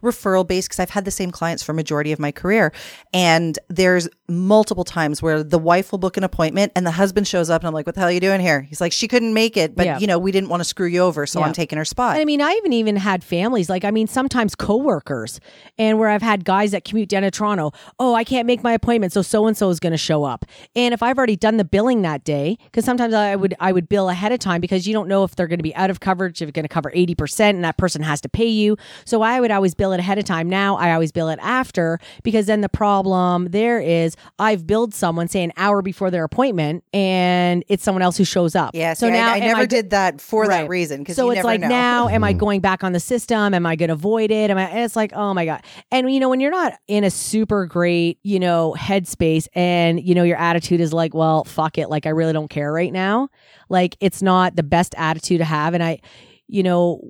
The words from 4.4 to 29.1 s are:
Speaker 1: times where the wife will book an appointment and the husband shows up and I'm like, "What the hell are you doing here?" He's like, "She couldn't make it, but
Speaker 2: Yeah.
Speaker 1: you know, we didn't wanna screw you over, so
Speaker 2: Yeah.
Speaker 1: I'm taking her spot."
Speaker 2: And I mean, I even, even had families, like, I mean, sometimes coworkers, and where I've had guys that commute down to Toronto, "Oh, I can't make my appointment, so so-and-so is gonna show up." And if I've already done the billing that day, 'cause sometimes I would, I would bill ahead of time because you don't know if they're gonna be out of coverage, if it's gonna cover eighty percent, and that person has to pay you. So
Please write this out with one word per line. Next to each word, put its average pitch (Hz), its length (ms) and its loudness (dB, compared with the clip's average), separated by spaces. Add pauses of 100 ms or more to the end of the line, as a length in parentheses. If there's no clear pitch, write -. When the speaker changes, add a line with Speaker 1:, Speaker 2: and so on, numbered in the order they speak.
Speaker 1:
times 151 380 -4
where 156 220 0
the 156 160 0
wife 175 340 2
will 196 60 -4
book 180 180 -4
an 190 80 -2
appointment 180 500 -2
and 180 100 0
the 165 60 0
husband 190 340 0
shows 170 240 -2
up 165 120 2
and 175 80 -6
I'm 156 40 -6
like, 156 120 -4
"What 170 100 -8
the 196 60 -4
hell 175 80 2
are 180 40 2
you 180 60 2
doing 190 220 2
here?" 156 220 2
He's 147 180 -10
like, 170 100 -2
"She - 160 -4
couldn't 233 260 2
make 220 220 0
it, 160 220 0
but 180 80 2
Speaker 2:
Yeah. 151 140 -2
Speaker 1:
you 208 80 0
know, 175 120 2
we 190 140 -2
didn't 190 160 0
wanna 175 160 -2
screw - 220 -4
you 175 160 0
over, 151 220 0
so 175 140 -4
Speaker 2:
Yeah. 156 60 2
Speaker 1:
I'm 156 80 -2
taking 156 240 -4
her 156 80 -4
spot." 240 300 -2
Speaker 2:
And 311 60 0
I 311 40 0
mean, 294 160 0
I 302 140 0
even, 403 180 0
even 214 240 0
had 190 260 -2
families, 190 460 -2
like, 185 160 -2
I 202 60 0
mean, 220 160 0
sometimes 247 480 -2
coworkers, 170 840 -2 (380)
and 220 220 2
where 220 100 2
I've 208 120 2
had 208 240 0
guys 196 260 2
that 196 120 -4
commute 208 260 -2
down 196 120 0
to 196 80 2
Toronto, 190 420 -2 (280)
"Oh, 240 160 2
I 226 80 2
can't 240 240 -2
make 240 160 0
my 240 100 2
appointment, 220 400 2
so 202 80 2
so-and-so 214 480 2
is 170 100 0
gonna 165 180 0
show 151 260 0
up." 127 220 -6 (300)
And 240 180 2
if 233 100 -2
I've 247 140 0
already 240 180 2
done 220 220 2
the 208 80 2
billing 220 360 2
that 151 220 -4
day, 151 340 -2 (140)
'cause 226 140 0
sometimes 240 280 0
I 208 220 2
would, 190 240 0
I 190 120 0
would 180 160 0
bill 196 220 2
ahead 185 220 -2
of 247 80 -2
time 185 200 -2
because 180 280 -2
you 214 60 -2
don't 208 140 -2
know 196 160 2
if 185 120 -4
they're 175 120 -2
gonna 170 140 -4
be 156 140 -4
out 190 160 0
of 180 80 -6
coverage, 185 420 -2
if 156 80 -6
it's 139 60 -12
gonna 156 120 -4
cover 147 280 -4
eighty 175 180 2
percent, 202 420 2
and 180 100 -4
that 160 120 -2
person 170 240 -2
has 156 200 -2
to 131 80 -10
pay 226 180 0
you. 214 300 2 (280)
So 226 160 0